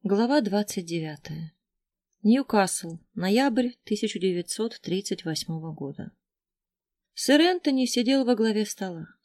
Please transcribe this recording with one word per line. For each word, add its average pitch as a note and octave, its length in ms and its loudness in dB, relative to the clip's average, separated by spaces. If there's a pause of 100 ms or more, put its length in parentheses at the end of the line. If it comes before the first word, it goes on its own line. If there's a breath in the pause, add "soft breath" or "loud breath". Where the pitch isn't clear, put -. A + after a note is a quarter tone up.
(100)
Глава A#3+ 300 4
двадцать G3+ 460 -2
девятая. D#3+ 640 -8 (680)
Ньюкасл, G#3 760 2 (160)
ноябрь A#3+ 600 2 (120)
тысяча G#3 340 -4
девятьсот F#3 640 -4
тридцать F#3 460 -6
восьмого D#3+ 440 -6
года. C#3+ 420 -10 (1000)
Сэр D4 300 4
Энтони D#4+ 420 2
сидел B3 400 2
во A#3+ 100 4
главе G#3+ 300 2
стола. F3 420 -10 (180)